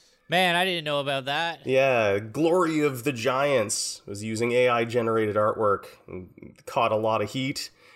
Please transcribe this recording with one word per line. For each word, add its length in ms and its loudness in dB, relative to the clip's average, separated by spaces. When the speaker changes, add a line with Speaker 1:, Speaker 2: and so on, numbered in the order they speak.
Speaker 1:
Man, 280 2
I 80 2
didn't 200 -2
know 140 -2
about 280 -4
that. 400 -4
Speaker 2:
Yeah, 520 2
Glory 640 0
of 240 -2
the 80 0
Giants 960 -2
was 180 -10
using 280 -2
A 160 4
I 180 2
generated 500 0
artwork 480 2
and 220 -14
caught 240 0
a 60 2
lot 260 0
of 80 -4
heat. 400 -6